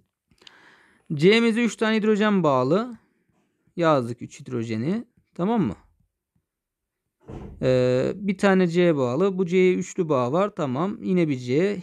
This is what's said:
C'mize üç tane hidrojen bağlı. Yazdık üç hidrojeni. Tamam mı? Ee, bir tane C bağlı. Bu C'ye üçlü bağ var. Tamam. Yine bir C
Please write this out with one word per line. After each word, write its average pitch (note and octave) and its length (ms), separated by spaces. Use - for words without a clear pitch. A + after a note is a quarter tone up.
C'mize A3 500
üç G#3+ 120
tane A3 200
hidrojen G#3 460
bağlı. D#3+ 560
Yazdık C#3 460
üç - 180
hidrojeni. B2+ 640
Tamam G#3 280
mı? G#2+ 140
Ee, B2+ 520
bir F#3+ 240
tane F#3 300
C E3+ 280
bağlı. D3 420
Bu F#3+ 80
C'ye F#3 280
üçlü F#3 340
bağ B2+ 240
var. G3 220
Tamam. D#3+ 480
Yine F3+ 260
bir C#3 80
C D#3+ 460